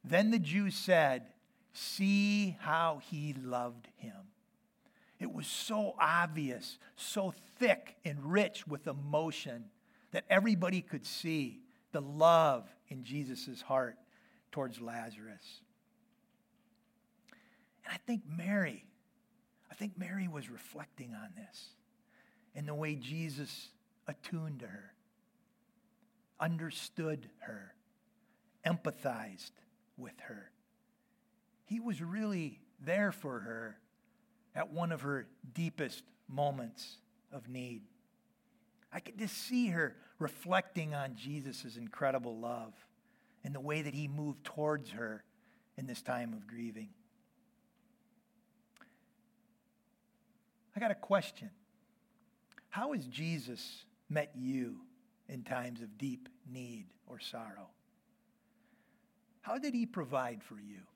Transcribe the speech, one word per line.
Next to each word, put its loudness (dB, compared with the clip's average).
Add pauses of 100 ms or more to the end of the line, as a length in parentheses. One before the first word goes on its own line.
Then 8
the 6
Jews 2
said, 6 (440)
"See 4
how 2
he -4
loved -4 (120)
him." -14 (880)
It -4
was -6
so 0
obvious, 0 (160)
so -4 (260)
thick 4
and -2
rich 4
with -4
emotion 0 (440)
that 0
everybody 6
could -4
see -2 (320)
the 2
love 8 (200)
in -10
Jesus' -4
heart 2 (560)
towards -4
Lazarus. -10 (2250)
And -8
I -8
think 0
Mary, 2 (880)
I -14
think -6
Mary -2
was -6
reflecting -12
on -10
this -16 (880)
in -6
the -4
way -2
Jesus -6 (360)
attuned -6
to -10
her, -14 (1500)
understood -2
her, -12 (920)
empathized -2 (440)
with -14
her. -14 (1120)
He -2
was -2
really -2 (240)
there 4
for -6
her -8 (760)
at -2
one 0
of -4
her -2 (260)
deepest -2 (260)
moments -2 (340)
of -12
need. -8 (1080)
I -8
could -16
just -4
see 2
her 2 (220)
reflecting 0
on -4
Jesus' -8
incredible 0
love -6 (720)
and -4
the -6
way 0
that -4
he -2
moved -4
towards 0
her -6 (540)
in -6
this -8
time -2
of -10
grieving. -8 (3750)
I -4
got 4
a 4
question. 2 (1200)
How -2
has -2
Jesus -6 (240)
met 0
you -2 (520)
in -10
times -4
of -12
deep -4 (200)
need -10 (200)
or -16
sorrow? -10 (1700)
How -2
did 0
he 4
provide -2
for -16
you? -14 (160)